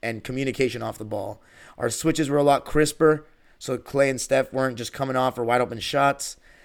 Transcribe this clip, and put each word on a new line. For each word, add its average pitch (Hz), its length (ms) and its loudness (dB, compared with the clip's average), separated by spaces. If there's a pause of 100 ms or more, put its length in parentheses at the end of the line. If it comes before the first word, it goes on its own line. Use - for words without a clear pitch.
and 113 220 -6
communication 131 580 -2
off 110 160 -8
the 110 80 -12
ball. 107 380 -8 (340)
Our 120 140 -2
switches 156 360 0
were 147 120 2
a 143 40 4
lot 143 220 4
crisper, 151 600 2 (320)
so 127 180 -6
Klay 139 320 2
and 131 100 -2
Steph 135 320 0
weren't 131 280 -2
just 117 140 -10
coming 135 220 -4
off 127 200 2
for 123 80 -4
wide 120 180 4
open 117 180 -4
shots. 139 580 0 (280)